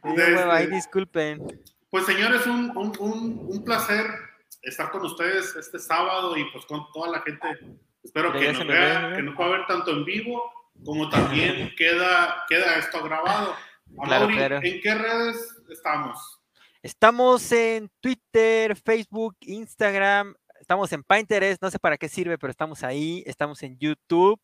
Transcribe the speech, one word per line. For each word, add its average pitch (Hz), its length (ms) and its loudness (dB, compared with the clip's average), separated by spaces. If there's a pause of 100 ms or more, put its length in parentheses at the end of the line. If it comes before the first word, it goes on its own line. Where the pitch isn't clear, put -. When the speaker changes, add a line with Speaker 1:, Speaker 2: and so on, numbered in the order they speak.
Speaker 1:
Me 170 100 -4
dio 170 120 4
Speaker 2:
Desde 175 100 6
Speaker 1:
hueva, 175 220 4
ahí 170 100 2
disculpen. 160 920 -4 (300)
Speaker 2:
Pues, 190 140 0
señores, 226 420 2
un, 240 280 -2
un, 208 240 -4
un, 226 500 -6
un 202 140 -8
placer 214 420 0 (580)
estar 139 280 -6
con 185 140 -6
ustedes 180 500 -2
este 160 240 -12
sábado 180 560 -2
y, 147 160 -2
pues, 127 140 -18
con 147 280 -12
toda 165 180 -6
la 156 100 -6
gente. 151 260 -8 (560)
Espero 160 280 -2
Speaker 1:
Pero - 20 -4
Speaker 2:
que 139 120 2
Speaker 1:
ya 143 80 2
Speaker 2:
nos 131 60 -2
Speaker 1:
se 131 60 -4
me 143 80 0
Speaker 2:
vea, 165 360 4
Speaker 1:
ve, - 80 -6
Speaker 2:
que 147 40 -4
Speaker 1:
¿no? 139 80 -4
Speaker 2:
nos 139 80 -12
pueda 175 140 0
ver 185 160 -2
tanto 175 240 -2
en 147 140 -2
vivo 233 380 -4 (420)
como 151 240 -4
también 147 640 0
Speaker 1:
<laughs> - 40 -14
Speaker 2:
queda, 175 720 2
queda 165 280 2
esto 156 260 -4
grabado. 175 500 -2 (500)
Speaker 1:
Claro, 131 220 4
Speaker 2:
Amaury, 208 100 0
Speaker 1:
claro. 135 280 0
Speaker 2:
¿en 180 180 -4
qué 214 140 0
redes 226 600 -4 (140)
estamos? 147 680 -6 (420)
Speaker 1:
Estamos 240 680 4
en 226 480 2
Twitter, 226 760 2
Facebook, 226 640 -2
Instagram, 202 960 0 (260)
estamos 185 320 0
en 143 100 -8
Pinterest, 196 580 2
no 190 100 -2
sé - 80 -8
para 156 180 2
qué 160 100 -8
sirve, 170 300 -4
pero 131 140 -6
estamos 156 320 -8
ahí, 151 420 -4
estamos 147 380 -6
en 127 160 -14
YouTube. 170 640 2